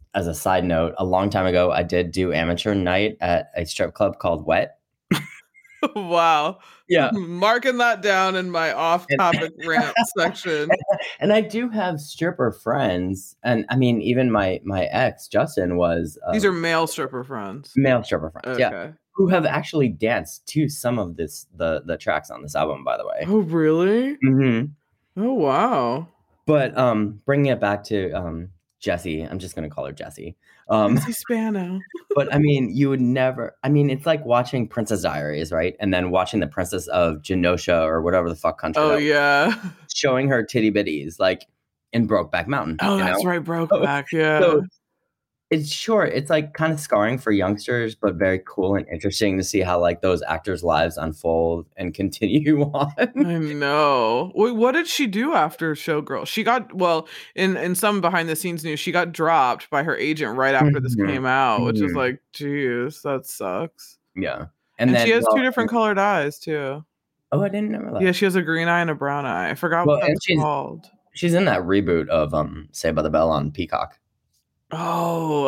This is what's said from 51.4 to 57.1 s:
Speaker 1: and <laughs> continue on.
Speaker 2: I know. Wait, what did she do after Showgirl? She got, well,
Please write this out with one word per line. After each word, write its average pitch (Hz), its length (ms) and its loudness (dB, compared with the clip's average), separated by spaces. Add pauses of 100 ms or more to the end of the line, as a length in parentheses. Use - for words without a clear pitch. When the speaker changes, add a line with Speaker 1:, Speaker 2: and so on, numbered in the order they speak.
Speaker 1:
and 90 160 -8
<laughs> - 80 -8
continue 143 640 0
on. 147 340 -2
Speaker 2:
I 240 400 0
know. 147 960 0
Wait, 233 220 2
what 233 160 2
did 330 160 0
she 294 180 -2
do 226 300 -2
after 160 400 0
Showgirl? 147 500 -4
She - 160 -4
got, 233 320 0
well, 170 340 0 (280)